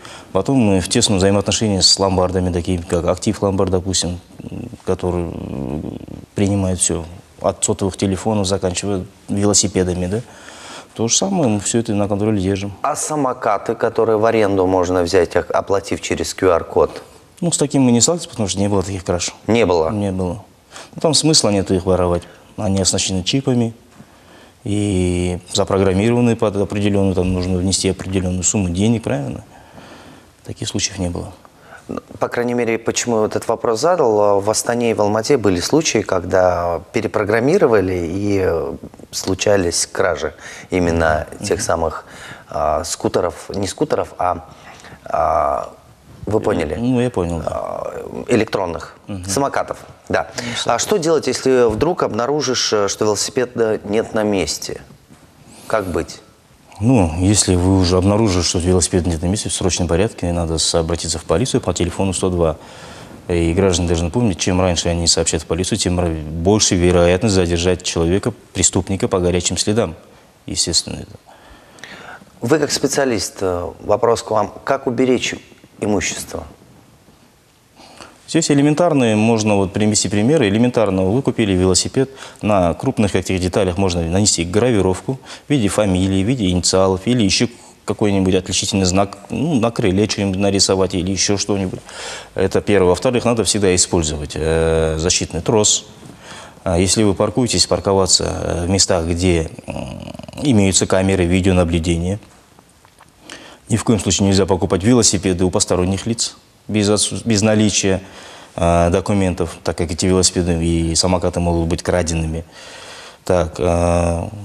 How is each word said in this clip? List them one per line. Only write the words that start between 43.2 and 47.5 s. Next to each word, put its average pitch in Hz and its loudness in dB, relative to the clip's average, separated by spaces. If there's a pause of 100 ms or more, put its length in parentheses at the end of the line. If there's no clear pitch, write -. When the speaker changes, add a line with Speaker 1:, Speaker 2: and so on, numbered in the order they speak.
Speaker 2:
не 95 -6
скутеров, - -4
а, 87 -2 (600)
а, 76 0 (520)
вы 104 0
поняли? 82 -2
Speaker 1:
Ну, 120 0
я 123 0
понял, 85 -2
да. 80 -6